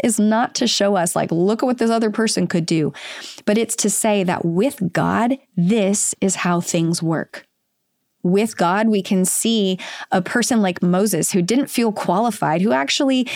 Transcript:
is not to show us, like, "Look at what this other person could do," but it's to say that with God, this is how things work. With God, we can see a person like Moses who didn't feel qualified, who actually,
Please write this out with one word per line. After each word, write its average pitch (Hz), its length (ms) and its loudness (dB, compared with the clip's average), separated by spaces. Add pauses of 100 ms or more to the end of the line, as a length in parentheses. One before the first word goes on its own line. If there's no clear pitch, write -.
is 233 160 0
not 220 360 2
to 247 120 0
show 202 280 2
us, 175 200 0
like, - 160 -2
"Look 185 300 2
at 285 60 2
what 247 100 0
this 226 140 2
other 226 180 2
person 208 380 0
could 170 180 0
do," 156 260 0 (540)
but 208 120 2
it's 226 200 -2
to 208 120 0
say 208 340 0
that 175 220 -2
with 180 480 0
God, 196 440 0 (180)
this 196 680 0
is 190 160 0
how 175 220 0
things 165 440 -2
work. - 420 -4 (760)
With 196 360 0
God, 196 300 2
we 208 160 2
can 190 200 2
see 196 540 0 (340)
a 190 80 2
person 220 440 0
like 180 180 -2
Moses 180 500 0
who 185 120 2
didn't 233 260 0
feel 233 220 0
qualified, 185 720 0
who 226 80 0
actually, 262 640 0